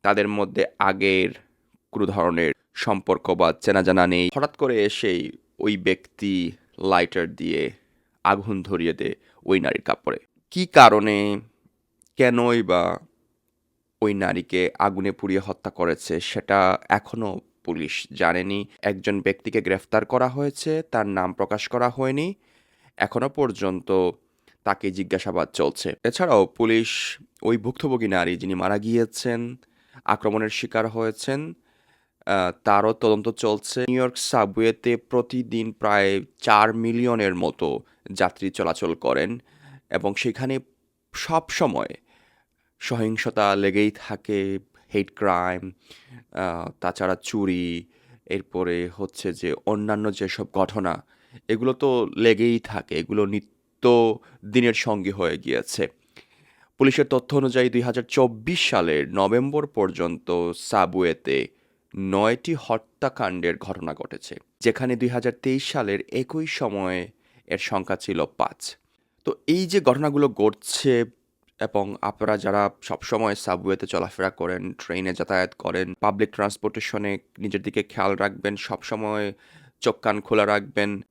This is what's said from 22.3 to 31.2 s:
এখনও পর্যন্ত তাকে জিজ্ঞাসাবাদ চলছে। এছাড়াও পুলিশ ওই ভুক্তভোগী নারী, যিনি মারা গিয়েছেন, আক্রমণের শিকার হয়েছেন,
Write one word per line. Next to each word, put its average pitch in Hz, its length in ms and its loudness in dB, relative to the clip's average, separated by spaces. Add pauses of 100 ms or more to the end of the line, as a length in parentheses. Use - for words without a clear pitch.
এখনও 120 320 -2
পর্যন্ত 95 840 0 (540)
তাকে 98 260 -2
জিজ্ঞাসাবাদ 90 640 -2
চলছে। 73 420 -2 (100)
এছাড়াও 120 420 4
পুলিশ - 720 0 (240)
ওই 117 140 2
ভুক্তভোগী 117 520 -2
নারী, 90 280 0
যিনি 92 180 -4
মারা 95 240 0
গিয়েছেন, 117 800 -2 (480)
আক্রমণের 107 440 0
শিকার 113 400 -2
হয়েছেন, 123 640 -4 (760)